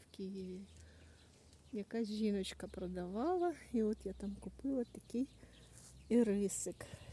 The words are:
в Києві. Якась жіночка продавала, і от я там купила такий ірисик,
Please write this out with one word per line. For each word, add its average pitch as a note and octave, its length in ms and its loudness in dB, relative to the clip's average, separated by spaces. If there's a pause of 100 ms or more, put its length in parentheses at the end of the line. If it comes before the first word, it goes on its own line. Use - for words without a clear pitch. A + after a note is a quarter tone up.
в - 160 -20
Києві. F#3+ 500 -6 (1080)
Якась A3 360 0
жіночка G#3 600 0
продавала, G#3 840 0 (180)
і A3+ 100 4
от G#3+ 220 2
я F#3+ 80 -2
там G3+ 280 -4
купила C4 440 -2
такий - 440 -2 (800)
ірисик, G3+ 800 4 (260)